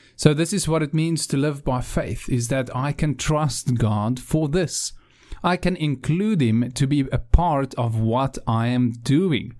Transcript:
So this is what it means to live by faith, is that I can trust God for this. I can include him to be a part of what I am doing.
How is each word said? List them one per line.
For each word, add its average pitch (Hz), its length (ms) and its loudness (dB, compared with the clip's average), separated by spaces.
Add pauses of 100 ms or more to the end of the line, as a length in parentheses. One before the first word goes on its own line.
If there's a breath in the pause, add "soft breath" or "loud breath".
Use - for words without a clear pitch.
(140 loud breath)
So 151 200 4
this 160 180 0
is 180 160 -2
what 160 140 2
it 147 100 -4
means 160 360 0
to 156 80 -2
live 143 280 -2
by 127 160 0
faith, - 480 -4
is 120 200 0
that 131 280 -2
I 143 160 -2
can 151 220 0
trust 147 600 0
God 113 440 0
for 156 280 0
this. 165 440 -2 (500 loud breath)
I 180 140 2
can 180 200 0
include 156 640 0
him 120 300 2
to 139 140 0
be 143 140 2 (120)
a 123 60 0
part 143 580 2
of 117 220 -2
what 120 380 0 (100)
I 113 200 2
am 123 240 2
doing. 135 680 0